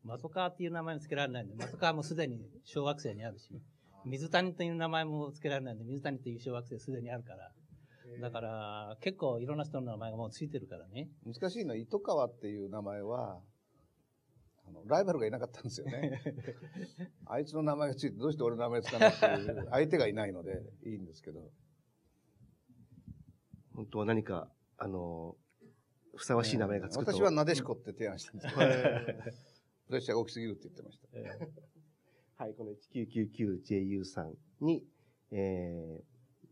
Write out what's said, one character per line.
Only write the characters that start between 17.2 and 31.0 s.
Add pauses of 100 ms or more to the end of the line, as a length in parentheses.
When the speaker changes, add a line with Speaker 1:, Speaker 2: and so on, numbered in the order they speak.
Speaker 3:
「あ
い
つ
の
名
前
が
つ
い
て
ど
う
し
て
俺
の
名
前
つ
か
な
い」
っ
て
い
う
相
手
が
い
な
い
の
で (220)
い
い
ん
で
す
け
ど。 (2250)
Speaker 2:
本
当
は
何
か、 (260)
あ
の、 (800)
ふ
さ
わ
し
い
名
前
が
つ
く
と。
Speaker 3:
え
ー、
私
は
な
で
し
こ
っ
て
提
案
し
た
ん
で
す
け
ど。
Speaker 2:
へ
ー。 (640)
Speaker 3:
プ
レ
ッ
シ
ャ
ー
が
大
き
す
ぎ
る
っ
て
言
っ
て
ま
し
た。